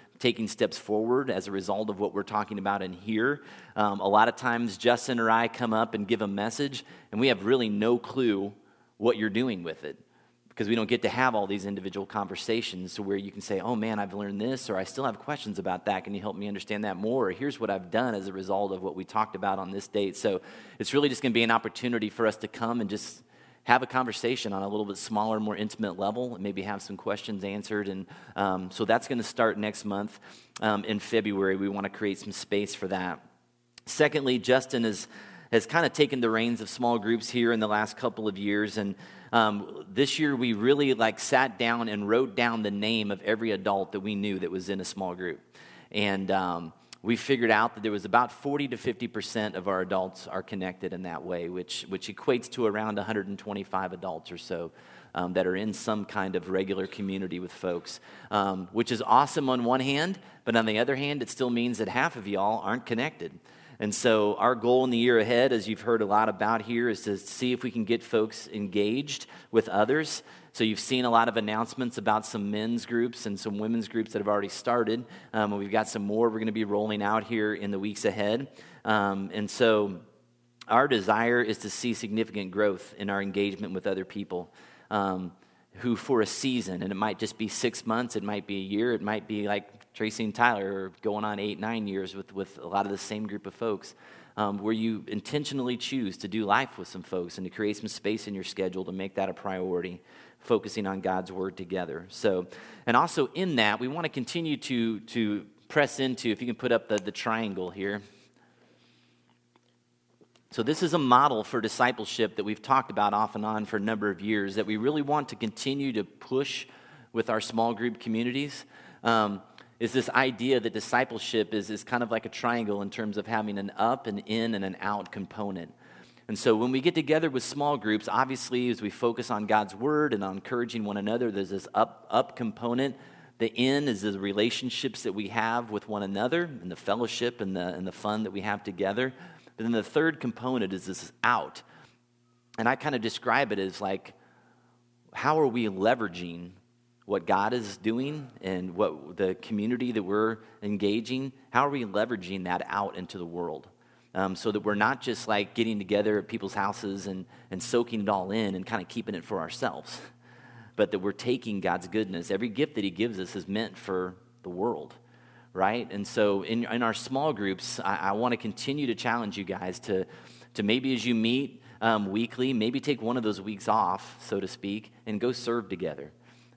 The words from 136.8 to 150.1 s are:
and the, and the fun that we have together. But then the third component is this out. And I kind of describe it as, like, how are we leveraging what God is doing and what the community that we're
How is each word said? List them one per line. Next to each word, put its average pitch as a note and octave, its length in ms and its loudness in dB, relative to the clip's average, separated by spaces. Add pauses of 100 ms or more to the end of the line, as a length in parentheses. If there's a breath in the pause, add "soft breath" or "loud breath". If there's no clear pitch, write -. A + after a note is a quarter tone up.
and F#2+ 120 -4
the, F2+ 200 -2
and F2+ 120 -6
the F#2 60 -6
fun G#2+ 300 -2
that G2 80 -4
we G2 100 -6
have G2+ 240 -4
together. G#2 480 -2 (460 loud breath)
But A2+ 60 -4
then A#2 80 0
the A2+ 100 2
third D#3+ 380 0
component A#2 520 -2
is F#2 140 -6
this F#2 260 -8 (100)
out. A2 400 0 (960 loud breath)
And A2 80 2
I C3 100 4
kind D3 180 -2
of A#2 80 -2
describe A#2 500 0
it G2+ 60 0
as, F#2+ 220 -2
like, G2 340 -4 (1000 soft breath)
how D3+ 260 2
are D3 60 8
we A#2 200 2
leveraging F#2 840 0 (540)
what G2 180 0
God G2+ 300 2
is G#2+ 220 -4
doing C3 520 -2 (140)
and F#2 320 -2
what E2 420 -2
the F#2 200 2
community A#2 560 -2
that G#2+ 100 0
we're G#2+ 360 0 (220 loud breath)